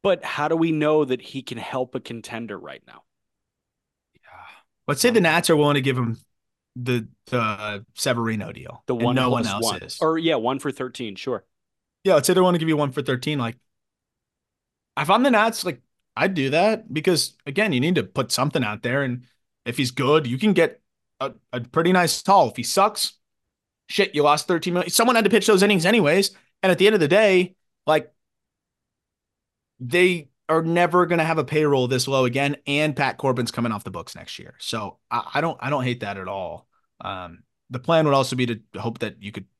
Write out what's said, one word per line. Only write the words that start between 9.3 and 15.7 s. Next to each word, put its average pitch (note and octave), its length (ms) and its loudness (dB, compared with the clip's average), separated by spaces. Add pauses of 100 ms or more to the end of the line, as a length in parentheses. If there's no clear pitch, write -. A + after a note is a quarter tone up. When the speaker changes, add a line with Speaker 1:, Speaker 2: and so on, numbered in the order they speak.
Speaker 3:
one A#2+ 120 0
Speaker 1:
plus G#2 100 -4
Speaker 3:
else G#2 100 -2
Speaker 1:
one. A2 180 -2
Speaker 3:
is. - 180 -16
Speaker 1:
Or, D#3+ 200 0
yeah, E3 160 0
one B2+ 240 -2
for C#3 120 -6
thirteen, B2 440 -10
sure. A#2+ 300 -8 (580)
Speaker 3:
Yeah, F#3 120 4
let's C#3 120 2
say F3+ 80 2
they F#3 60 4
wanna F3+ 180 4
give D#3+ 80 -2
you D#3 100 2
one D3 140 -2
for D3 100 -6
thirteen. C#3 380 -4
Like, A#2 160 -6 (1400)
if C#3+ 100 -4
I'm A3+ 140 4
the C4+ 80 4
Nats, A3 340 0
like, D#3+ 160 -8 (360)